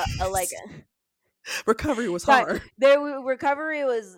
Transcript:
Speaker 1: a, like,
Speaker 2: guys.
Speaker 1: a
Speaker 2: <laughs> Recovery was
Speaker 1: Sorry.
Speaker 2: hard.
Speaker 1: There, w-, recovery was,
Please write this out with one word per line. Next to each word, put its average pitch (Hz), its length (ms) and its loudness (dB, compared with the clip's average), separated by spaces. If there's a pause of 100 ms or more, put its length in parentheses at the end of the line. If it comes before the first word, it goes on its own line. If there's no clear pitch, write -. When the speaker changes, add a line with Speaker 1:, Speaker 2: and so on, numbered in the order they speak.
(220)
Speaker 1:
a, 190 80 0
like, 190 200 -2
Speaker 2:
guys. - 300 -14
Speaker 1:
a - 40 -20 (600)
Speaker 2:
<laughs> - 220 -10
Recovery 233 440 0
was 175 140 -4
Speaker 1:
Sorry. 262 200 6
Speaker 2:
hard. - 180 -4 (160)
Speaker 1:
There, 277 200 6
w-, 285 280 -6
recovery 285 580 -2
was, 220 340 -4